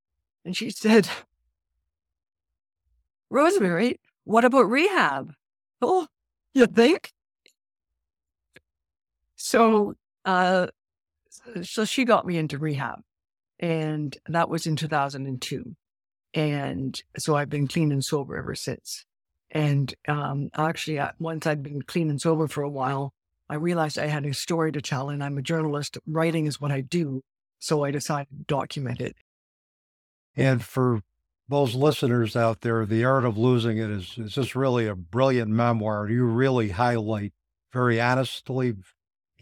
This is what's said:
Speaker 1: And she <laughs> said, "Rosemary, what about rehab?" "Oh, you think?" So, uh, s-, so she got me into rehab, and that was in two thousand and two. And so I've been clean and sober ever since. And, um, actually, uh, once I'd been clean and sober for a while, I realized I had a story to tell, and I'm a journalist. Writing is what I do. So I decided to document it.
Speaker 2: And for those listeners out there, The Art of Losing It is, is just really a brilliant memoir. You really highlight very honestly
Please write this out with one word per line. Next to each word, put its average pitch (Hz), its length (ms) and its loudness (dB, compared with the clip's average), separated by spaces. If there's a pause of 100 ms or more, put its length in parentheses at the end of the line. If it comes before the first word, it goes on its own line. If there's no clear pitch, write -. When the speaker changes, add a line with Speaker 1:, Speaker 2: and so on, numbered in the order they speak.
(440)
Speaker 1:
And 180 120 -6
she - 140 -6
<laughs> - 140 -12
said, 214 240 6 (2250)
"Rosemary, 240 720 2 (240)
what 226 200 4
about 247 240 6
rehab?" 233 640 0 (480)
"Oh, 339 280 2 (440)
you 254 140 6
think?" 233 460 4 (2250)
So, 220 580 4 (300)
uh, 185 420 4 (880)
s-, 175 140 -10
so 220 140 -2
she 254 200 0
got 226 220 4
me 175 120 -2
into 147 200 -2
rehab, 139 440 -4 (580)
and 156 560 -2 (100)
that 165 220 0
was 165 180 -4
in 160 80 0
two 151 140 -2
thousand 139 380 -2
and 131 140 -6
two. - 360 -10 (580)
And 143 640 -2 (160)
so 151 200 0
I've 143 140 -2
been 143 180 0
clean 156 240 2
and 139 120 0
sober 139 320 -4
ever - 200 -6
since. - 480 -10 (460)
And, 143 440 0 (140)
um, 143 480 -2
actually, 156 420 -2
uh, 143 220 -4
once 165 260 -6
I'd 151 160 0
been 143 200 -8
clean 160 280 -2
and 143 100 -2
sober 160 280 2
for 143 160 -6
a 143 40 -4
while, 135 440 -4 (360)
I 143 60 -8
realized 160 460 0
I 151 80 -2
had 147 180 -2
a 139 80 -4
story 160 380 0
to 151 80 -4
tell, 139 300 -4
and 143 120 -6
I'm 143 160 -4
a 143 40 -4
journalist. 151 540 -2 (120)
Writing 160 380 0
is 143 140 -4
what 143 120 -2
I 135 80 -2
do. 135 420 -4 (380)
So 147 240 0
I 139 80 -2
decided 143 380 -4
to 147 160 -16
document 131 540 -4
it. - 140 -8 (1200)
Speaker 2:
And 131 300 2
for 123 380 0 (460)
those 139 280 0
listeners 123 580 2
out 117 280 0
there, 113 220 0
The 110 200 0
Art 131 200 2
of 113 140 0
Losing 117 400 2
It 110 120 -4
is, 98 280 -8
is 110 160 -10
just 123 220 -4
really 123 320 2
a 101 80 -4
brilliant 113 560 2
memoir. 110 560 2
You 123 160 2
really 120 460 2
highlight 107 640 0 (400)
very 123 280 2
honestly 127 760 0 (680)